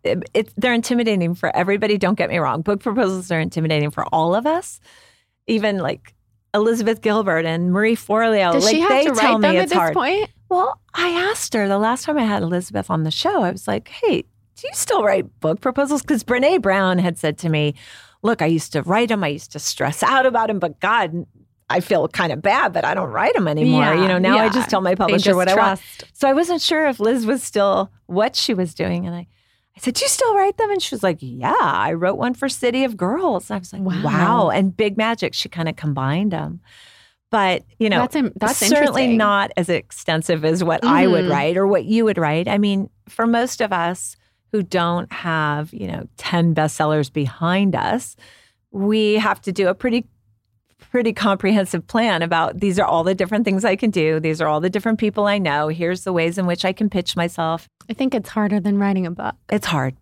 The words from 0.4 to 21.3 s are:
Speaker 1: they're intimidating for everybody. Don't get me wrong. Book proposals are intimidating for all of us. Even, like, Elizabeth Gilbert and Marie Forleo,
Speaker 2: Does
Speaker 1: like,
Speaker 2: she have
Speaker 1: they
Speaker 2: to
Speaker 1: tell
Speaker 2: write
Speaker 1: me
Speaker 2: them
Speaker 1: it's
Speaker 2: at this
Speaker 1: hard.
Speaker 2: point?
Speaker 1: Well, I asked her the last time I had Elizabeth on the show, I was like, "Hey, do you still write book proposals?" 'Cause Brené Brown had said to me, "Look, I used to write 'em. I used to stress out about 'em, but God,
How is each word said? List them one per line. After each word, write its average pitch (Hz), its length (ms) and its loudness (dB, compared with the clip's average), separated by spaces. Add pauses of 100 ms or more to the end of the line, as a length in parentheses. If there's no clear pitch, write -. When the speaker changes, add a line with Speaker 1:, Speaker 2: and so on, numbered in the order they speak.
Speaker 1:
they're 247 180 0
intimidating 226 600 0
for - 220 -4
everybody. 202 420 0
Don't 185 180 2
get 170 140 0
me 160 80 -2
wrong. 139 220 -2
Book 202 200 -2
proposals 190 520 -2
are 160 80 0
intimidating 151 500 -2
for - 220 -4
all 165 240 2
of 240 100 -2
us. 330 320 -2 (680)
Even, 208 320 0
like, 135 360 -6 (400)
Elizabeth 220 460 2
Gilbert 196 440 0
and 170 280 0
Marie 220 240 2
Forleo, 214 560 2
Speaker 2:
Does 175 120 2
Speaker 1:
like, 220 100 4
Speaker 2:
she 320 60 2
have 359 100 2
Speaker 1:
they 277 160 4
Speaker 2:
to 277 80 0
Speaker 1:
tell 226 180 4
Speaker 2:
write 220 80 2
Speaker 1:
me 202 80 4
Speaker 2:
them 190 80 4
Speaker 1:
it's 180 80 4
Speaker 2:
at - 60 -4
this 339 80 2
Speaker 1:
hard. 165 160 2
Speaker 2:
point? 370 340 0 (200)
Speaker 1:
Well, 370 300 0 (160)
I 349 140 0 (220)
asked - 240 -6
her 202 120 2
the 196 120 2
last 226 260 0
time 302 120 -2
I 254 80 2
had 208 180 0
Elizabeth 180 480 -4
on 160 120 0
the 156 80 -2
show, 330 320 0
I 180 80 0
was - 160 -10
like, 214 220 -4
"Hey, - 340 -2
do - 460 -20
you - 60 -8
still - 280 -2
write - 380 -2
book 156 200 -2
proposals?" 277 420 -2
'Cause 233 200 -2
Brené 269 400 2
Brown 190 360 2
had 175 200 0
said 151 200 -2
to 165 100 -2
me, 151 260 2 (480)
"Look, 220 200 0
I 151 40 2
used 160 280 0
to 147 80 0
write 214 280 0
'em. 214 140 0
I 147 40 -2
used 147 240 -8
to 151 60 -12
stress - 460 -4
out 262 220 4
about 226 240 2
'em, 196 100 -2
but 165 200 -4
God, 185 460 -2 (440)